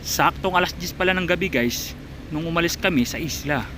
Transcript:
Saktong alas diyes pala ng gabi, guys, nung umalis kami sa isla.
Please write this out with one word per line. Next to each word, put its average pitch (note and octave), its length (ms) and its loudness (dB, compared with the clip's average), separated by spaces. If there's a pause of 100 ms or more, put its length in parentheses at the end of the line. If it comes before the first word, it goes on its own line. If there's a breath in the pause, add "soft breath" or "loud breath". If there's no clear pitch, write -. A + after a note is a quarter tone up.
Saktong F3 520 2
alas F3+ 200 4
diyes F3 160 -6
pala F#3 240 2
ng F#3 80 0
gabi, F3 240 2
guys, A#2+ 480 0 (360)
nung D#3 160 -4
umalis E3+ 280 2
kami E3 280 2
sa - 120 -2
isla. C#3+ 480 -2 (140)